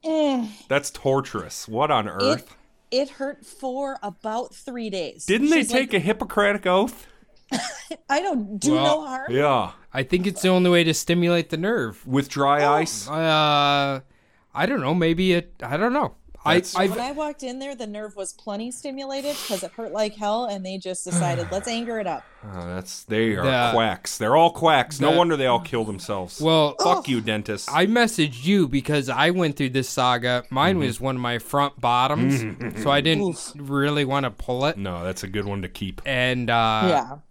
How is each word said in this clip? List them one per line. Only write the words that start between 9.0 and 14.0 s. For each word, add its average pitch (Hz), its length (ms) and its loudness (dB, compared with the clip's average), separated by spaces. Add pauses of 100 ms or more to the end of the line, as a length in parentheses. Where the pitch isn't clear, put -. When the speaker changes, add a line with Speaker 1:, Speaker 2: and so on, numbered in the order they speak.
Speaker 1:
no 302 40 -10
harm. 262 260 -8
Speaker 2:
Yeah. 131 400 2 (200)
Speaker 3:
I 131 120 -4
think 180 240 0
it's 190 140 -6
the 185 60 4
only 180 220 6
way 175 140 6
to 160 100 2
stimulate 170 560 2
the 160 60 -4
nerve. 160 500 -4
Speaker 2:
With 135 220 0
dry 143 360 2
Speaker 1:
Oh. 143 100 6
Speaker 2:
ice? 156 340 -2
Speaker 3:
Uh, 143 920 2 (540)